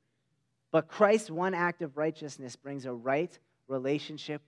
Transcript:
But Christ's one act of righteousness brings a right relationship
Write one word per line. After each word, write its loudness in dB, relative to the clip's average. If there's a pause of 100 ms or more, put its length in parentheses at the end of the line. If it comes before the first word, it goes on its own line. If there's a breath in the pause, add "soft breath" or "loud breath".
(720)
But 4
Christ's 4
one 0
act 0
of -8
righteousness -4
brings -10
a -6
right -2 (320)
relationship -2